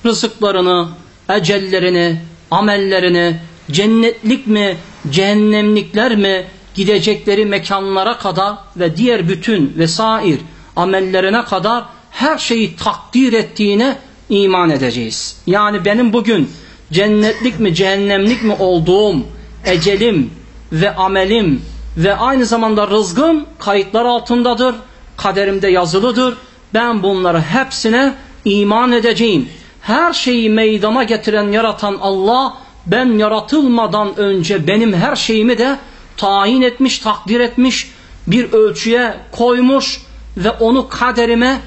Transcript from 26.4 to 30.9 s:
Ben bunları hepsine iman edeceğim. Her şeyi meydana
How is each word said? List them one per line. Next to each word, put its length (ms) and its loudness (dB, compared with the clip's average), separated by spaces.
Ben 280 0
bunları 380 0
hepsine 720 0
iman 480 2
edeceğim. 560 2
Her 320 0
şeyi 380 0
meydana 540 2